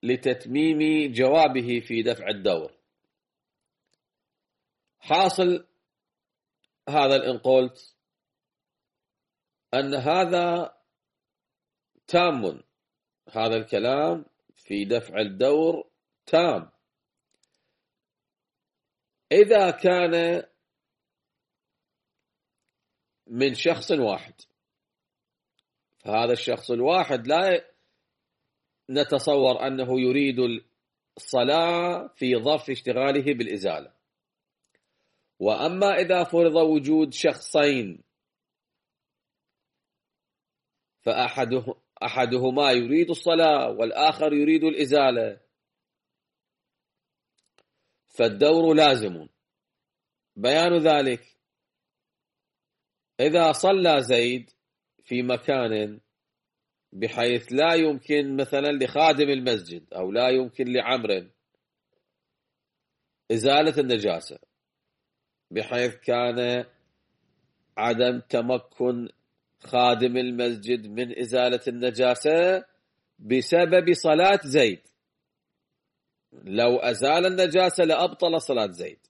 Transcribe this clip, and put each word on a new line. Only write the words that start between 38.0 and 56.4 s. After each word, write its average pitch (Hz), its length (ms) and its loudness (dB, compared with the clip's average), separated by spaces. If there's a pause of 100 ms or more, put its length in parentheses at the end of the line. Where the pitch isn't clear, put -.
فأحده-، 123 680 -2 (280)
أحدهما 127 720 0
يريد 139 380 0
الصلاة 156 600 2
والآخر 147 640 0
يريد 147 320 2
الإزالة، 131 760 0 (2750)
فالدور 151 640 2
لازم. 110 540 2 (1080)
بيان 160 420 2
ذلك، 147 580 0 (1800)
إذا 156 320 2
صلى 175 500 2
زيد 120 480 0 (540)
في 123 180 -4
مكان 117 800 -2 (920)